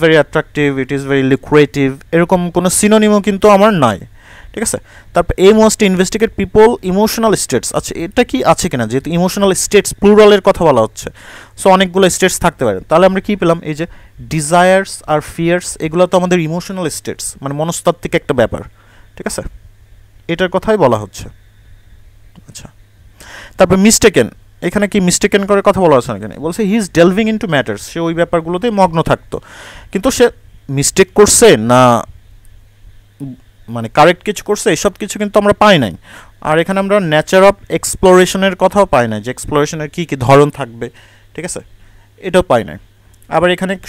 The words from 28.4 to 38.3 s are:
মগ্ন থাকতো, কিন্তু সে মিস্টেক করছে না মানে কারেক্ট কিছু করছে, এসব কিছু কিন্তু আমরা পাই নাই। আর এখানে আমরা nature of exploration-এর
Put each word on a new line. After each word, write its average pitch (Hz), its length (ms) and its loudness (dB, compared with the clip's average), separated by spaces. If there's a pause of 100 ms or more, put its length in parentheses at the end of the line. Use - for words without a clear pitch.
মগ্ন 180 320 0
থাকতো, - 380 -4 (520)
কিন্তু 196 180 -2
সে 240 200 2 (380)
মিস্টেক 143 400 -2 (100)
করছে 208 380 6
না 123 260 4 (1900)
মানে 113 200 -10
কারেক্ট 156 400 2
কিছু - 160 -8
করছে, 208 320 -2
এসব 202 240 -2
কিছু 208 180 -10
কিন্তু 208 240 -2
আমরা 208 100 2
পাই 202 320 4
নাই। 90 100 -6 (460)
আর 156 220 -2
এখানে 190 180 -4
আমরা 196 160 0 (180)
nature 185 360 2
of 202 60 0 (220)
exploration-এর 185 800 2